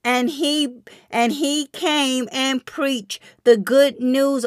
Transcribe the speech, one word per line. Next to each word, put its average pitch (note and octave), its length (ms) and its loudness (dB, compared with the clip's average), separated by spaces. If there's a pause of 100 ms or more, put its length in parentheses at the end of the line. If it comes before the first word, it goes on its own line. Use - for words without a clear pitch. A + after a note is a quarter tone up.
And B3 260 0
he, D4 480 -2 (320)
and A#3 220 0
he C#4+ 340 -2
came C4+ 640 -2
and C4 340 -2
preached C4+ 560 -4 (220)
the A#3 140 6
good B3+ 440 2
news C4 460 0